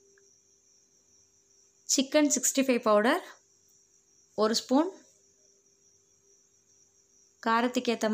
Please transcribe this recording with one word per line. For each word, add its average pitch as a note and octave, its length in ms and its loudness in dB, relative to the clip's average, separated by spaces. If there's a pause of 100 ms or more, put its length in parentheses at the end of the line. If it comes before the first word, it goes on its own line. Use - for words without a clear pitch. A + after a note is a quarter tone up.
(1900)
சிக்கன் C#4+ 460 0
சிக்ஸ்டி - 300 -2
ஃபைவ் A#3+ 240 0
பவுடர் A3+ 340 2 (1120)
ஒரு G#3+ 220 0
ஸ்பூன், D4 280 0 (2500)
காரத்துக்கு A#3+ 500 0
ஏத்த A3 200 -4